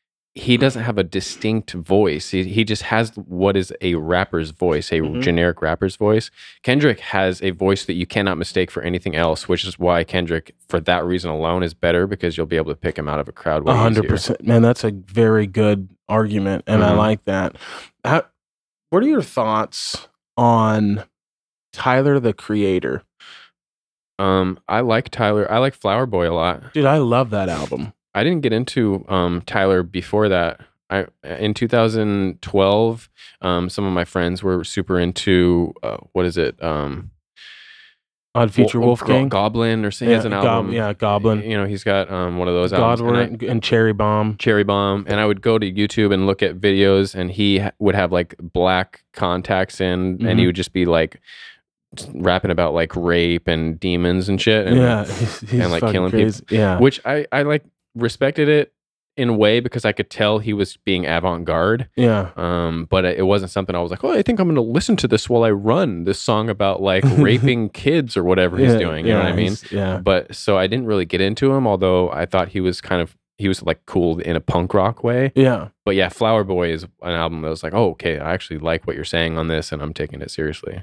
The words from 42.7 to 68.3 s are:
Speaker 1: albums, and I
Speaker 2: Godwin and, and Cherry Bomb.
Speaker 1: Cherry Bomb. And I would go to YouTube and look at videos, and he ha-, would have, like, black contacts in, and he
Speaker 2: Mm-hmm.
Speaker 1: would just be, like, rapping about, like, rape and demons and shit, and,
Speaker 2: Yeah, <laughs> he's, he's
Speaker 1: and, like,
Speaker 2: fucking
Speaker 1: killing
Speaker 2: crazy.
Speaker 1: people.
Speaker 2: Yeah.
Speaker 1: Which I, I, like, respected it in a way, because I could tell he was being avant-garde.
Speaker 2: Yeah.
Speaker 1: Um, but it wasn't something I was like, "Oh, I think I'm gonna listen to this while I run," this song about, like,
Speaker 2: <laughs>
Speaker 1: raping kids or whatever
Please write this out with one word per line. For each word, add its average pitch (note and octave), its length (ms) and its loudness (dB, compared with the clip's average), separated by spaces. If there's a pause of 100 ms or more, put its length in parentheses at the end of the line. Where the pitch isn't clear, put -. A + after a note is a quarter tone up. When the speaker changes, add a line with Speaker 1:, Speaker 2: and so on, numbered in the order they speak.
Speaker 1:
albums, A#2 280 2
and A#2 100 0
I - 20 2
Speaker 2:
Godwin A#2 220 0
and, A2+ 80 -10
and A2+ 200 -2
Cherry A2+ 300 2
Bomb. G#2+ 460 0
Speaker 1:
Cherry G#2 260 2
Bomb. G2+ 440 0
And G#2 120 0
I G#2+ 60 2
would G#2 160 0
go A#2 160 2
to G#2 120 -2
YouTube G#2 440 2
and F#2+ 120 2
look G2 160 0
at F2 160 -2
videos, G2 560 4
and F2+ 160 -4
he G2 280 2
ha-, G2+ 220 -4
would G2 160 2
have, F2+ 160 0
like, F2 280 -2
black F2+ 720 -2
contacts F#2 680 -2
in, F#2 100 0
and F#2 300 -2
he A2+ 80 -2
Speaker 2:
Mm-hmm. F2+ 180 4
Speaker 1:
would F2 100 0
just F#2 160 -6
be, F2+ 140 0
like, E2 340 0 (960)
rapping F2+ 360 0
about, E2+ 240 0
like, E2 200 -2
rape E2+ 540 0
and D#2+ 320 -2
demons F2+ 480 0
and F#2+ 120 0
shit, G#2+ 260 2
and, A#2+ 100 4
Speaker 2:
Yeah, A#2+ 280 2
<laughs> - 20 -12
he's, G2 340 -6
he's A#2 200 -2
Speaker 1:
and, F2 100 0
like, E2+ 100 0
Speaker 2:
fucking A2 120 0
Speaker 1:
killing F#2 200 0
Speaker 2:
crazy. A2 300 0
Speaker 1:
people. - 140 -2
Speaker 2:
Yeah. G2 220 2
Speaker 1:
Which C3 260 4
I, C#3+ 280 -2
I, C#3 100 0
like, D3 220 0 (300)
respected C3+ 540 0
it D3+ 260 2 (420)
in B2 140 0
a - 20 2
way, G#2+ 280 4
because A#2+ 260 -4
I G#2+ 60 2
could - 180 -4
tell G#2+ 280 0
he G#2+ 140 -4
was G2+ 320 -2
being F2+ 220 0
avant-garde. E2+ 920 0
Speaker 2:
Yeah. A2 400 2
Speaker 1:
Um, E2+ 540 -2
but F#2 160 2
it F2+ 200 0
wasn't F#2+ 240 0
something F#2+ 240 -4
I F2 60 -2
was F2 100 -4
like, G#2+ 140 -8
"Oh, F4 80 0
I E4 80 2
think A#3+ 180 0
I'm F#3 80 2
gonna D#3 140 2
listen C3 360 0
to B2+ 120 0
this - 220 2
while A#2+ 140 4
I A2+ 60 4
run," G#2 540 0
this F#2+ 160 -2
song A2 300 0
about, G2 320 -2
like, F#2+ 220 2
Speaker 2:
<laughs> B2 120 4
Speaker 1:
raping A#2+ 540 2
kids C#3+ 440 -2
or F#2+ 100 0
whatever F#2 340 2